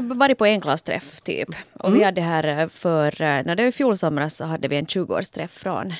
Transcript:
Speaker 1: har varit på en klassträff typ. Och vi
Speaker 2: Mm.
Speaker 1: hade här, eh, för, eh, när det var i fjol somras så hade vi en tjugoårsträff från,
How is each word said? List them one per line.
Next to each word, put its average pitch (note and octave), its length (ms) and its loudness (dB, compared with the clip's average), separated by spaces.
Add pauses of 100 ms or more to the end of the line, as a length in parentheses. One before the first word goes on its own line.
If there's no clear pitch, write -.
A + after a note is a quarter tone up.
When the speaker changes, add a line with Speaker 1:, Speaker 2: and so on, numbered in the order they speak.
Speaker 1:
har B3 140 -4
varit C4+ 220 4
på G#3+ 80 4
en G#3 160 4
klassträff - 600 -4
typ. - 280 -6 (240)
Och - 220 -2
vi - 20 8
Speaker 2:
Mm. G#3 80 6
Speaker 1:
hade F3+ 160 2
här, D#3 400 0
eh, E3 60 0
för, D#3 540 0
eh, D#3+ 60 2 (180)
när E3+ 100 0
det G#3+ 80 2
var B3 60 4
i - 20 -2
fjol A#3+ 260 2
somras D3+ 400 0
så - 80 -6
hade D#3+ 220 -4
vi C3+ 100 0
en D3 80 -2
tjugoårsträff F3 680 -4
från, F#3 480 -6